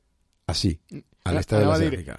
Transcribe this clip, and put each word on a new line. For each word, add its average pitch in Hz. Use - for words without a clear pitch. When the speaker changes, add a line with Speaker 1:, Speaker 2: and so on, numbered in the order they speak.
Speaker 1:
ací, 87
a 92
l'Estadi -
de -
la 156
Speaker 2:
Anava -
a -
dir, 156
Speaker 1:
Cèrica. 78